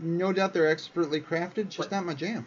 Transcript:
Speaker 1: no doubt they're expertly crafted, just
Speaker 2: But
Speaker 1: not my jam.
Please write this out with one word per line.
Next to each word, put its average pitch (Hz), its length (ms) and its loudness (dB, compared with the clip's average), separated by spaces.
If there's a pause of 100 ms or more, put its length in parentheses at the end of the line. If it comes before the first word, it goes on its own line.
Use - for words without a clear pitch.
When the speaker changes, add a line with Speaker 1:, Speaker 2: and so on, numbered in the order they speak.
Speaker 1:
no 170 320 2
doubt 190 220 2
they're 160 140 6
expertly 156 520 0
crafted, 180 480 -2
just - 220 -6
Speaker 2:
But - 20 -
Speaker 1:
not 196 140 -2
my 165 80 -2
jam. 156 320 -4